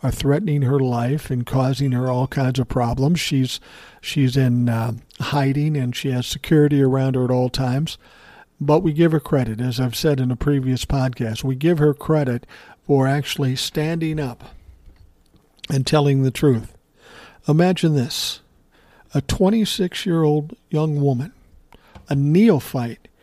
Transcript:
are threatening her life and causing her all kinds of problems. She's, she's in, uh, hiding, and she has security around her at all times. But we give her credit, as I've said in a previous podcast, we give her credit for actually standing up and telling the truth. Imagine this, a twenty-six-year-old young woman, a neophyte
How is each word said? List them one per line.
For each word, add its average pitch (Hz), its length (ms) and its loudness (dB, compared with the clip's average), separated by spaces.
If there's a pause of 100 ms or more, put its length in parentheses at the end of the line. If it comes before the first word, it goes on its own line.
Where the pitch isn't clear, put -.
are 131 80 -2
threatening 147 520 0
her 135 180 2
life 127 500 -2
and 123 140 -4
causing 131 480 0
her 127 180 -2
all 127 160 0
kinds 127 320 -2
of 127 80 0
problems. 131 540 0
She's, 131 400 -2 (400)
she's 131 380 0
in, 120 320 2
uh, 117 240 -2 (260)
hiding, 147 560 0
and 127 180 -4
she 135 180 -4
has 123 140 -2
security 147 540 4
around 131 340 2
her 127 120 0
at 123 40 0
all 127 200 0
times. 135 480 -4 (600)
But 151 220 2
we 170 140 0
give 165 180 4
her 156 80 2
credit, 113 400 -2
as 123 180 -4
I've 127 160 -2
said 147 240 0
in 127 120 0
a 127 40 0
previous 131 520 -2
podcast, 127 580 -2
we 131 120 -2
give 160 200 2
her 151 160 4
credit 139 540 -2 (400)
for 135 200 2
actually 135 500 -2
standing 160 640 -4
up 127 260 -8 (1300)
and 135 160 -2
telling 143 360 2
the 131 80 2
truth. 123 440 0 (720)
Imagine 165 500 2
this, - 440 -4 (720)
a 143 80 0
twenty-six-year-old 175 1400 0 (140)
young 151 320 0
woman, 139 320 -2 (760)
a 147 60 -2
neophyte 143 920 2 (140)